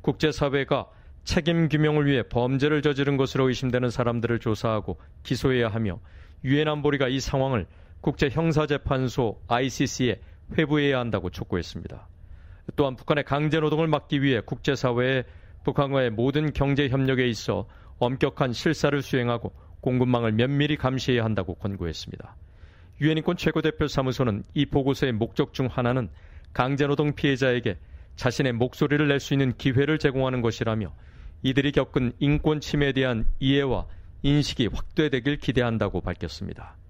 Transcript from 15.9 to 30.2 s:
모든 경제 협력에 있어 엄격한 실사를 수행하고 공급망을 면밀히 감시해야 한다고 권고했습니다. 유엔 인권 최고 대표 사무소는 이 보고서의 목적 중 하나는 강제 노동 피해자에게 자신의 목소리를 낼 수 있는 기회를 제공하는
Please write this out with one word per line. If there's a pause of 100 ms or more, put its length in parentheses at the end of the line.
모든
경제
협력에
있어 (320)
엄격한
실사를
수행하고 (300)
공급망을
면밀히
감시해야
한다고
권고했습니다. (640)
유엔
인권
최고
대표
사무소는 (120)
이
보고서의
목적
중
하나는 (440)
강제
노동
피해자에게 (400)
자신의
목소리를
낼
수
있는
기회를
제공하는